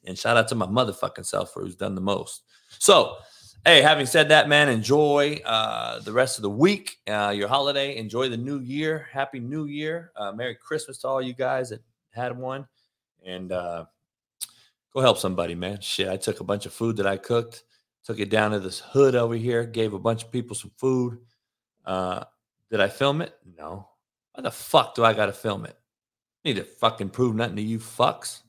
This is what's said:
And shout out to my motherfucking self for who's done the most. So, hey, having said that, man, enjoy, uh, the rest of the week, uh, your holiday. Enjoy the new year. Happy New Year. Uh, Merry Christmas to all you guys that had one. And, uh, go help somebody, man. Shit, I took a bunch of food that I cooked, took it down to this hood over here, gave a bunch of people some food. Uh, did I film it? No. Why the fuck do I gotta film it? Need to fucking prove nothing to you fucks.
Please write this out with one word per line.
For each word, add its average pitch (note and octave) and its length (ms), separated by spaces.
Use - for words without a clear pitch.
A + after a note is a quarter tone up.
And F#2 140
shout A#2 200
out A2+ 100
to - 80
my G#2+ 100
motherfucking G2 600
self F#2 260
for - 80
who's F#2+ 140
done G2 180
the F#2 80
most. F#2+ 400
So, - 380
hey, D#3+ 180
having D3 240
said D3+ 240
that, D3+ 200
man, D3 200
enjoy, C#3+ 760
uh, A2+ 540
the - 120
rest B2 280
of - 20
the G#2 80
week, D#3+ 480
uh, G#2 280
your G2+ 120
holiday. C#3 500
Enjoy A2+ 300
the A#2+ 100
new C#3 220
year. D3+ 520
Happy C3+ 280
New C#3+ 260
Year. D#3 500
Uh, G2+ 160
Merry A#2 240
Christmas D3+ 440
to - 80
all C3+ 140
you B2+ 120
guys C3 360
that A2 120
had B2 240
one. C3 320
And, F#2 260
uh, F2 340
go C3 80
help A#2+ 160
somebody, F2 380
man. F#2 260
Shit, - 260
I F#2 100
took G#2 220
a - 40
bunch G2+ 220
of G2+ 80
food A#2 240
that G2 100
I G2 100
cooked, A#2 460
took G#2+ 160
it G2+ 100
down G#2+ 220
to G#2 80
this F#2 200
hood C3+ 360
over A#2 200
here, A#2 300
gave A2+ 280
a F#2+ 60
bunch A2+ 240
of - 80
people A#2+ 240
some - 220
food. B2 420
Uh, F#2 380
did G#2+ 100
I G2 80
film C#3+ 320
it? - 120
No. E2 320
Why C3+ 100
the A#2+ 80
fuck - 440
do A#2+ 80
I A2+ 100
gotta G#2 200
film G2+ 320
it? - 120
Need C3 140
to F2+ 60
fucking A2 460
prove B2 260
nothing A2 220
to G#2 40
you A2 180
fucks. - 680